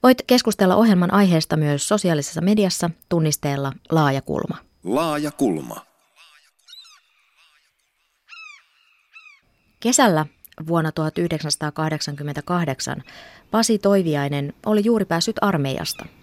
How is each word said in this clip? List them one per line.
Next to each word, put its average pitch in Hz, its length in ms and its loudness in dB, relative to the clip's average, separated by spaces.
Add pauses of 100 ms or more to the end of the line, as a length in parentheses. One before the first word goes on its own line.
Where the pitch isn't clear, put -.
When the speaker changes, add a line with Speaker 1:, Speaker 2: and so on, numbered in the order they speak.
Speaker 1:
Voit 254 240 6
keskustella 208 480 2
ohjelman 196 380 4
aiheesta 175 440 2
myös 147 300 -2
sosiaalisessa 165 540 0
mediassa 190 480 0 (200)
tunnisteella 143 640 -2 (200)
Laajakulma. 139 640 0 (260)
Speaker 2:
Laajakulma. 135 1000 -4 (4000)
Speaker 1:
Kesällä 220 460 2 (420)
vuonna 160 240 0
tuhat 156 260 -4
yhdeksänsataakahdeksankymmentäkahdeksan 151 1900 -4 (480)
Pasi 220 280 2
Toiviainen 147 760 0 (120)
oli 214 200 2
juuri 220 200 2
päässyt 170 360 -2
armeijasta. 156 640 -2 (180)